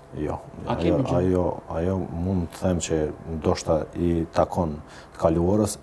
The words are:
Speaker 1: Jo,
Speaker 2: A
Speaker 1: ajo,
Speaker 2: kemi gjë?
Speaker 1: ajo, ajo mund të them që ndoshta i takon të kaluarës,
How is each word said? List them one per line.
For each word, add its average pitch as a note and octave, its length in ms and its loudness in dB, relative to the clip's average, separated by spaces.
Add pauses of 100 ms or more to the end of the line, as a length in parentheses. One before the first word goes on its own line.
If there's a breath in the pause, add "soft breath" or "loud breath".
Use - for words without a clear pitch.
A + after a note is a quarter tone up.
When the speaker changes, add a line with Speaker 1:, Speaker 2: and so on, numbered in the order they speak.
(140)
Speaker 1:
Jo, - 260 -4 (220)
Speaker 2:
A - 120 -4
Speaker 1:
ajo, B2+ 80 -4
Speaker 2:
kemi - 240 2
gjë? F2 120 2
Speaker 1:
ajo, F#2 240 4 (260)
ajo E2+ 280 0 (120)
mund F2 420 0
të - 120 -14
them F#2 200 2
që - 140 0 (340)
ndoshta E2 460 0 (160)
i E2+ 400 0
takon F2+ 400 0 (380 loud breath)
të - 120 -18
kaluarës, F2+ 600 4